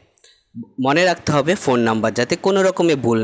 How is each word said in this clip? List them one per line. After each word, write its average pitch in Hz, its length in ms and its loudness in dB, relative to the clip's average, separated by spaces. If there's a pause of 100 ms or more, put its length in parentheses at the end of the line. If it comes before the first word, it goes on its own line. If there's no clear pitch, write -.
(840)
মনে 147 200 2
রাখতে 170 280 -2
হবে 147 220 2
phone 123 260 0
number 110 340 0
যাতে 123 220 -2
কোনো 196 260 0
রকমে 180 320 2
ভুল 117 280 0